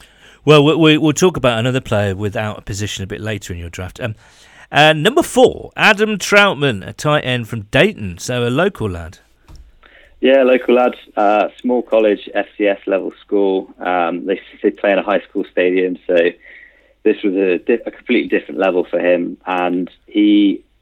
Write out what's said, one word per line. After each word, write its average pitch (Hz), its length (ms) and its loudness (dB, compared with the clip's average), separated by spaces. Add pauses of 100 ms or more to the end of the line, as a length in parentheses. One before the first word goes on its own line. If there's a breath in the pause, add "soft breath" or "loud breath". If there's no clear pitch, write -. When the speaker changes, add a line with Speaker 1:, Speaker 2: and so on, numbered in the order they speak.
(440 loud breath)
Speaker 1:
Well, 147 200 6
we, 151 120 4
we, 156 220 4
we'll 151 160 2
talk 175 240 0
about 120 220 0
another 127 220 -2
player 104 340 -2
without 107 440 -6
a - 20 -18
position 104 420 -8
a 92 40 -8
bit - 140 -10
later 104 320 -8
in 85 60 -10
your 85 120 -12
draft. - 280 -14
Um, 110 160 -8 (560 soft breath)
uh, 156 220 4
number 190 300 2
four, - 520 2
Adam 208 420 2
Troutman, 143 720 2
a 107 60 -12
tight 151 320 -2
end 123 220 -4
from 117 160 -10
Dayton, 120 560 -2
so 123 280 -4
a - 20 -2
local 135 400 -2
lad. 85 300 -12 (1000 soft breath)
Speaker 2:
Yeah, 131 220 4
local 127 320 2
lad, 123 200 0 (220)
uh, 104 320 0 (100)
small 123 220 -2
college, 107 520 0
F 104 140 -4 (100)
C 104 100 0
S 98 180 -2
level 92 260 -4 (100)
school. 98 580 -2
Um, 87 460 -4
they, 95 140 -4 (220)
they 107 100 2
play 104 200 0
in 95 80 2
a 87 40 -2
high 98 180 0
school - 300 -8
stadium, 90 460 0 (100)
so 90 80 0 (880 loud breath)
this 107 200 0
was 101 120 -2
a 92 240 0
di-, 117 260 0
a 107 60 -8
completely 98 380 -4
different - 300 -4
level 90 260 0
for - 140 -4
him, 87 380 0 (100)
and 90 420 -2 (160)
he, 104 580 2 (180)